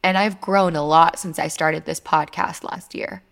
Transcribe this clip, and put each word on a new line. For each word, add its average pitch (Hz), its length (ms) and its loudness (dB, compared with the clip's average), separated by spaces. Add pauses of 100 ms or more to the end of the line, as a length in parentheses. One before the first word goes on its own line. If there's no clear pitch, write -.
And 185 160 2
I've 202 220 -2
grown 185 360 2
a 147 80 -2
lot 160 340 6
since 170 200 -8
I 156 100 -4
started 156 360 -2
this - 160 -8
podcast - 640 -2
last - 300 -12
year. - 380 -10